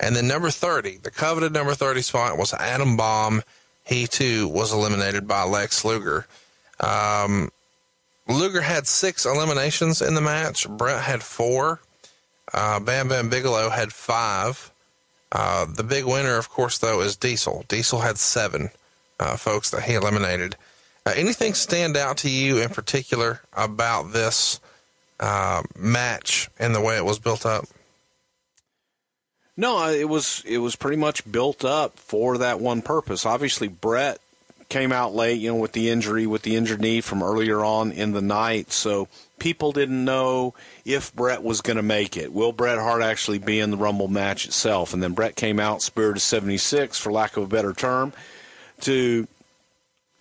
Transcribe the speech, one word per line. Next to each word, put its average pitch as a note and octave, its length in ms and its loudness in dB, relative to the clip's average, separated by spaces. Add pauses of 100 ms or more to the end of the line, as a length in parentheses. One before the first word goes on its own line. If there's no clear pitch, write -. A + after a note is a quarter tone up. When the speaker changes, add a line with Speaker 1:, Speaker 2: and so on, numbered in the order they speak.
Speaker 1:
And A#2 160 2
then A#2+ 100 2
number D#3 240 0
thirty, C3 460 -2
the G2+ 160 -8
coveted D#3+ 400 -2
number C#3+ 220 0
thirty C3 280 0
spot A#2+ 340 0
was E2+ 160 0
Adam B2 440 0
Bomb. A2 460 2 (440)
He, B2 200 -2
too, A2+ 420 0
was G#2 240 0
eliminated G2+ 560 0
by G2+ 140 2
Lex G2+ 420 0
Luger. G2 420 0 (540)
Um, G#2 720 0 (760)
Luger F3 360 0
had D3+ 240 0
six - 400 0
eliminations D3+ 720 2
in D#3 140 2
the D#3 80 2
match. D3+ 440 0
Bret A#2 360 -2
had B2+ 200 -2
four. C3 580 0 (760)
Uh, G#2 260 2
Bam B2+ 280 0
Bam B2+ 200 0
Bigelow A#2+ 400 2
had G#2+ 240 -2
five. A2+ 800 -2 (580)
Uh, F2+ 360 0
the G2 180 -6
big C3+ 220 -2
winner, B2+ 320 0
of A2+ 100 -4
course, B2 300 -2
though, A2 240 2
is G2+ 120 0
Diesel. A#2 540 -2
Diesel A#2 320 0
had A2+ 160 0
seven, G2 540 0 (500)
uh, - 160 0
folks G#2 340 -2
that - 120 -4
he A#2+ 100 -2
eliminated. G2 640 0 (480)
Uh, G#2+ 100 2
anything G#3+ 380 0
stand E3+ 420 0
out C#3 220 0
to C#3+ 140 -2
you C3+ 320 2
in A#2 80 -2
particular A#2+ 720 -2 (100)
about G#2+ 640 -2
this, - 460 0 (600)
uh, G2 420 0 (140)
match A#2 720 0 (100)
and A#2 160 0
the G#2+ 60 2
way A2 160 0
it F#2+ 80 -2
was G#2 140 0
built A2+ 260 -2
up? A2 220 0 (1900)
Speaker 2:
No, A3+ 220 2
uh, D#3+ 120 2
it D3+ 180 2
was, D3+ 380 0
it A#2 120 0
was A#2+ 160 0
pretty C#3+ 220 -2
much D3+ 340 0
built B2+ 340 0
up C#3 320 0
for A#2+ 420 0
that A#2+ 200 0
one A#2 240 0
purpose. C3 420 -2
Obviously, A#2+ 440 0
Bret A#2 500 0 (500)
came C3 220 0
out B2 240 0
late, A#2 260 2
you A2 80 -2
know, A#2 60 0
with A2 160 0
the A2+ 200 0
injury, A2 360 0
with G#2+ 160 0
the A2 140 0
injured A2 240 0
knee A2+ 200 2
from G2 220 -2
earlier G#2+ 420 2
on A2 280 0
in G#2+ 180 -2
the G2+ 100 0
night. G#2+ 520 0
So G2+ 340 0 (320)
people D#3 320 0
didn't C3 340 0
know B2+ 500 2 (300)
if C3+ 300 -2
Bret B2 300 0
was A2+ 160 0
gonna A2 240 0
make G#2+ 320 0
it. D2+ 160 -6
Will A2 180 2
Bret A#2+ 280 0
Hart A#2 220 2
actually A2 380 0
be G#2+ 220 0
in G#2+ 100 2
the G#2 60 0
Rumble G2+ 320 0
match G2 360 0
itself? - 480 0
And F#2 80 -2
then F2+ 120 0
Bret A2 240 -2
came G#2+ 240 0
out, G#2+ 220 0
Spirit G#2+ 340 2
of F#2+ 60 -2
seventy-six, G#2+ 760 0
for G#2 140 -2
lack G#2+ 240 0
of G#2 80 0
a - 20 -4
better G2+ 280 0
term, C3 380 0 (680)
to B2 480 2 (920)